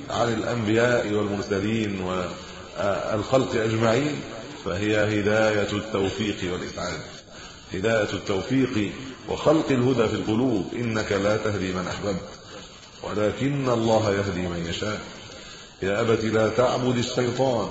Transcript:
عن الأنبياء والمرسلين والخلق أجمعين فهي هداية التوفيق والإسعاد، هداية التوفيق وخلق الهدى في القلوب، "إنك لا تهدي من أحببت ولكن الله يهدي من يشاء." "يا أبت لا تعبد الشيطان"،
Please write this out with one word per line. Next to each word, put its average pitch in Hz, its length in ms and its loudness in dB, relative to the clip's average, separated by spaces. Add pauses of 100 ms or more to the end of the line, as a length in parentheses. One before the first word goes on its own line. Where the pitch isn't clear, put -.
عن 117 240 2
الأنبياء 113 800 2
والمرسلين 101 880 0
والخلق 92 1500 0
أجمعين 113 640 2 (440)
فهي 104 540 2
هداية 107 520 2
التوفيق 95 840 -2
والإسعاد، 90 460 -6 (760)
هداية 104 400 2
التوفيق 104 800 0 (380)
وخلق 156 420 4
الهدى 120 360 4
في 98 60 0
القلوب، 107 520 2 (100)
"إنك 110 360 -2
لا 101 260 2
تهدي 95 360 -2
من 90 140 -2
أحببت 87 340 -4 (840)
ولكن 123 680 0
الله 113 420 4
يهدي 95 360 0
من 85 220 -4
يشاء." 101 300 -4 (800)
"يا 101 200 0
أبت 113 220 2
لا 110 260 4
تعبد 123 480 2
الشيطان"، 120 720 0